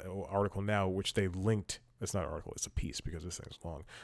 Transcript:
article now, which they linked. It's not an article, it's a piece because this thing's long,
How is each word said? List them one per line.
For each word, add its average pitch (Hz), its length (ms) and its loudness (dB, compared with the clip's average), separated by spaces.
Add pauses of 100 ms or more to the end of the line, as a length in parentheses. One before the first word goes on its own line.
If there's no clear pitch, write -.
(300)
article 98 320 4
now, 101 260 4
which 95 280 0
they 98 120 6
linked. 95 520 2 (200)
It's 90 140 -4
not 90 120 2
an 71 40 -2
article, 78 260 -4
it's - 120 -4
a - 20 -8
piece - 320 -2
because 80 220 -4
this 87 160 -6
thing's - 240 -12
long, 80 220 -6 (180)